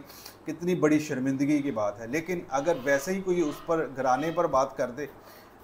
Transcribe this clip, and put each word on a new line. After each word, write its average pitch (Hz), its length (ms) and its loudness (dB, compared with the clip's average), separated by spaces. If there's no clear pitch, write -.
कितनी 165 300 0
बड़ी 151 240 4
शर्मिंदगी 139 600 0
की 139 120 -2
बात 107 280 0
है। 113 120 -8
लेकिन 175 400 -4
अगर 143 260 2
वैसे 139 340 0
ही 190 100 -2
कोई 180 200 2
उस 147 200 -2
पर 160 360 -2
घराने 135 340 2
पर 165 160 0
बात 160 300 2
कर 131 100 0
दे, 131 220 -8